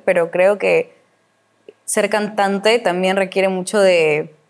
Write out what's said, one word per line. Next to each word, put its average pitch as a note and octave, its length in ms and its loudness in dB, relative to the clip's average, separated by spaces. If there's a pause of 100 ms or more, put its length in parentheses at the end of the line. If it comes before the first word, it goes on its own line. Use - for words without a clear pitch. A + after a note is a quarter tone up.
pero E3+ 260 0
creo F#3 260 2
que F3+ 340 -2 (960)
ser G3+ 240 -2
cantante G3+ 720 0
también F#3 360 0
requiere F#3+ 340 0
mucho F#3 300 -2
de D#3+ 540 2 (160)